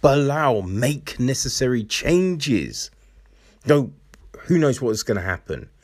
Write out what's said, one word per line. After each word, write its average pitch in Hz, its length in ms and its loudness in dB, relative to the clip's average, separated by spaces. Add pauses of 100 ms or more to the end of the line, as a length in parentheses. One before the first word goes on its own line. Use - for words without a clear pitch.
Belal 139 640 4
make 135 540 -4
necessary 127 640 0
changes? 143 1040 -2 (760)
No, 143 260 2 (480)
who 170 180 2
knows 143 220 2
what's 110 220 -2
gonna 101 180 -2
happen? 87 480 -6 (160)